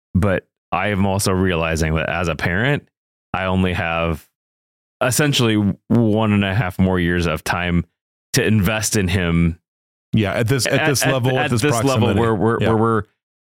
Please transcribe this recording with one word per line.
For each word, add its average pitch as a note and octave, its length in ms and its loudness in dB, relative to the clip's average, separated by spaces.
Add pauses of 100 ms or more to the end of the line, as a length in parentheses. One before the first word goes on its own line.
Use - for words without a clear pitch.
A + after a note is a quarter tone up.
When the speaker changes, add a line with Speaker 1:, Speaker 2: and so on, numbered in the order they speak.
(140)
Speaker 1:
but F#2 340 0 (240)
I F#2+ 180 -2
am G2 180 0
also G2 240 0
realizing E2 640 0
that D2+ 120 -2
as F2 200 -4
a D#2 80 -4
parent, A2+ 520 -4 (460)
I F#2 120 -4
only F#2 280 0
have E2 560 -4 (720)
essentially B2 540 2 (340)
one A2 440 2
and G2+ 120 2
a F#2+ 100 -2
half F#2 240 -2
more F#2 200 2
years F2 260 2
of D#2 180 -2
time F2 420 -2 (480)
to B2 120 2
invest G#2+ 500 0
in F#2+ 120 0
him. E2+ 520 0 (540)
Speaker 2:
Yeah, G2+ 200 0
at A#2 140 0
this, C3 180 0
at - 80 0
Speaker 1:
At, C#3 140 0
Speaker 2:
this C3 180 0
Speaker 1:
at, - 80 0
Speaker 2:
level, C3 240 0
Speaker 1:
at D3 80 -2
Speaker 2:
at C#3 60 -4
this A2+ 100 0
Speaker 1:
this D3 100 2
level B2 360 2
Speaker 2:
proximity. A2 120 0
Speaker 1:
where A2+ 160 2
we're, A2 260 0
Speaker 2:
Yeah. G2+ 80 0
Speaker 1:
where A2+ 80 2
we're, A2 260 2 (440)